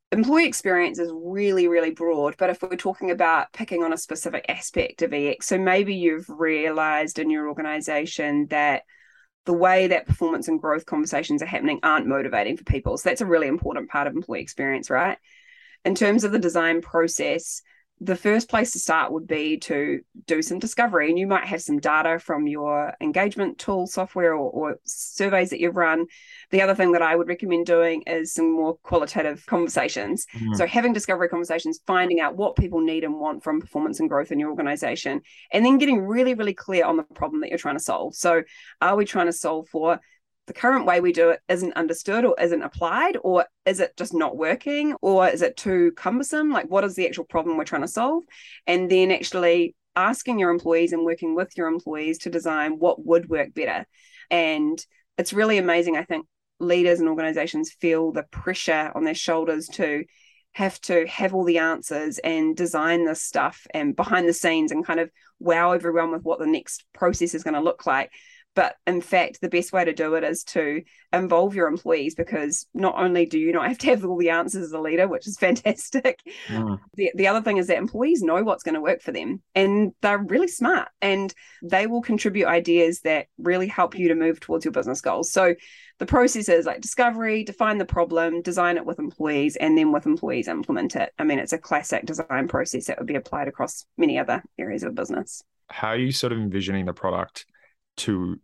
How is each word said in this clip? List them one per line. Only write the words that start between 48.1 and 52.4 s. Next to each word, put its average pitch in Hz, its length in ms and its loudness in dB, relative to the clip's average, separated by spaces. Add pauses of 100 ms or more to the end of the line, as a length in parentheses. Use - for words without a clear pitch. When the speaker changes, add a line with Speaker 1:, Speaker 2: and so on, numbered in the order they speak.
Speaker 1:
And 180 240 2
then 185 220 6
actually 175 640 2 (200)
asking 214 440 0
your 180 100 4
employees 170 420 2
and 165 140 0
working 165 300 -2
with 180 200 -4
your 170 120 -2
employees 160 520 -4
to 175 120 -8
design 160 480 -2